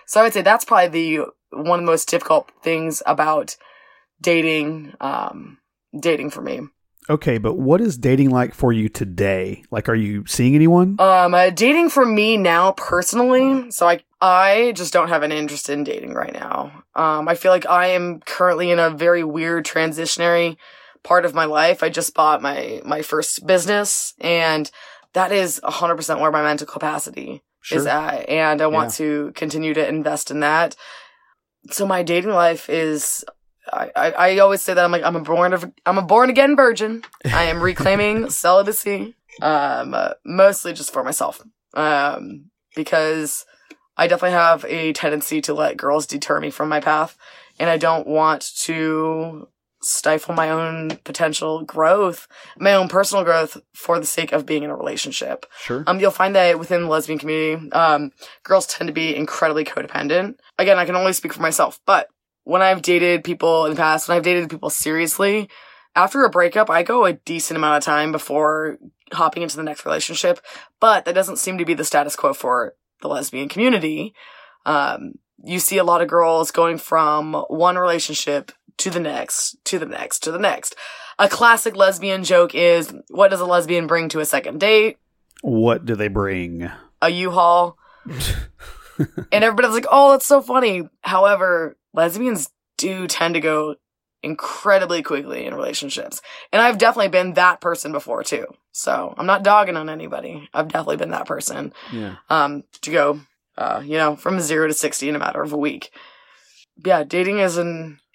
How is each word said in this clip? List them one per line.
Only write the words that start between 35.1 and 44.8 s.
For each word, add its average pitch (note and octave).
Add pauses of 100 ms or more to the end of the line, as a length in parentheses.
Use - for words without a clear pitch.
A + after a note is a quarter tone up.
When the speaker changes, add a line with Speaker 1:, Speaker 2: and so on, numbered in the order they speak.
Speaker 1:
a E3
born E3+
of, F3 (160)
I'm F#3
a F#3+
born A3+
again C#4
virgin. A3+ (220)
I E3
am E3
reclaiming G3
Speaker 2:
<laughs> -
Speaker 1:
celibacy, G3+ (260)
um, C#3
uh, - (140)
mostly F#3
just C#3+
for C3+
myself, B2+ (320)
um, D3 (260)
because D#3 (520)
I E3
definitely F3
have E3
a D#3+